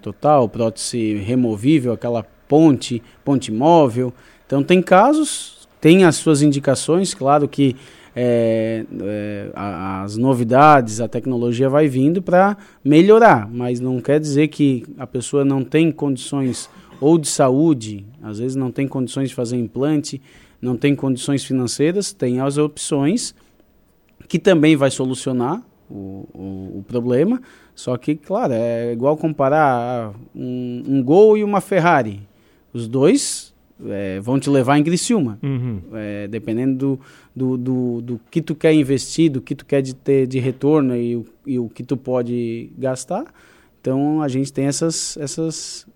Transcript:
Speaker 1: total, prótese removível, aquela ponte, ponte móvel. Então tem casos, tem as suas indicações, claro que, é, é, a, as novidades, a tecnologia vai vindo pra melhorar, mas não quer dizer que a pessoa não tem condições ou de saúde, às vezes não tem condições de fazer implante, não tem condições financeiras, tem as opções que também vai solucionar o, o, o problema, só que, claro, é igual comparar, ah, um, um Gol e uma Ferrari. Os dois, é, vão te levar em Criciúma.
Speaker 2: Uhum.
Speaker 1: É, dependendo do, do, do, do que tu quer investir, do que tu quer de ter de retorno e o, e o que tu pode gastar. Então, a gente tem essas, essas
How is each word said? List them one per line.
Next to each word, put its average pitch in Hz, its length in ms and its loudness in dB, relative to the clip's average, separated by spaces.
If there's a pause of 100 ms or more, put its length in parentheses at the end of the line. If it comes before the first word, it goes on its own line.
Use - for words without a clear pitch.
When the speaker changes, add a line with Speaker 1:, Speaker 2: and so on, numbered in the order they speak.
Speaker 1:
total, 131 460 2
prótese 113 680 -4
removível, 120 800 0
aquela 117 320 -4 (240)
ponte, 139 520 4 (240)
ponte 135 280 -2
móvel. 127 600 2 (320)
Então 139 200 0
tem 180 180 4
casos, 269 840 2 (120)
tem 180 240 8
as 160 120 4
suas 147 260 2
indicações, 147 720 0
claro 143 320 2
que, 139 300 0 (380)
é, 113 680 0 (160)
é, 104 540 -8
a, 95 480 -8
as 104 160 -8
novidades, 123 840 4
a 113 80 -4
tecnologia 120 600 -2
vai 147 200 2
vindo 139 320 0
pra 190 380 2 (260)
melhorar, 170 680 6
mas 123 300 -4
não 127 220 -2
quer 147 180 2
dizer 151 280 0
que 139 360 0 (140)
a 131 80 -10
pessoa 139 400 -2
não 135 180 0
tem 156 260 2
condições 135 800 -4 (320)
ou 156 160 4
de 147 100 -2
saúde, 131 800 0 (180)
às 107 160 -12
vezes 131 160 -6
não 131 160 -4
tem 139 160 -4
condições 135 440 -4
de - 40 -14
fazer 123 220 -4
implante, 139 640 -4 (400)
não 123 160 -4
tem 143 180 0
condições 135 480 -4
financeiras, 143 720 -2
tem 123 260 -4
as 139 200 -2
opções 151 760 -2 (920)
que 175 100 -2
também 160 380 4
vai 135 140 2
solucionar 131 720 -4 (280)
o, 98 440 -14
o, 95 440 -12
o 98 80 -14
problema, 127 540 0 (340)
só 127 220 -6
que, 151 180 -4
claro, 185 380 -4
é 117 400 -2
igual 135 240 0
comparar, 135 920 0
ah, - 20 -14 (220)
um, 123 520 -8
um 135 160 0
Gol 202 340 6
e 214 60 0
uma 208 180 0
Ferrari. 151 600 2 (520)
Os 117 160 -8
dois, 147 640 0 (340)
é, 98 340 -6
vão 127 180 -2
te 135 100 -4
levar 139 300 2
em 147 60 2
Criciúma. 165 580 -2
Speaker 2:
Uhum. 123 380 -6 (120)
Speaker 1:
É, 104 360 -10
dependendo 117 500 -4
do, 135 220 -4 (340)
do, 127 240 -4
do, 123 440 -4
do 120 180 -10 (100)
que 170 100 -2
tu 151 140 -4
quer 160 180 2
investir, 151 580 0
do 131 120 -4
que - 120 -10
tu - 120 -14
quer 139 160 0
de 131 120 -8
ter 135 320 0
de 131 120 -4
retorno 131 580 0
e 120 200 -4
o, 113 100 -8 (200)
e 131 120 -4
o 117 100 -6
que - 140 -16
tu 127 140 -6
pode 120 800 -6
gastar. 131 480 -6 (540)
Então, 143 420 -2
a 143 60 -2
gente 135 240 -4
tem 135 140 -2
essas, 160 520 -4
essas 156 640 -10 (120)